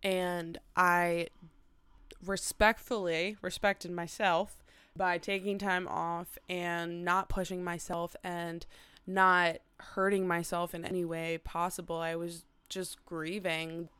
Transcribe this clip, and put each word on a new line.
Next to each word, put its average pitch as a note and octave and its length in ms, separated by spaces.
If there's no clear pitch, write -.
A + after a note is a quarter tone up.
And F3+ 560
I F3 520
respectfully G3 1160
respected F#3 480
myself F3 720
by F3+ 220
taking G3 400
time F#3 300
off E3+ 500
and F3 560
not F3+ 240
pushing F3+ 360
myself E3+ 580
and E3+ 420
not F#3 500
hurting F#3+ 480
myself E3+ 480
in E3 100
any F3+ 200
way E3 340
possible. E3+ 580
I E3 200
was E3+ 280
just - 360
grieving. E3 840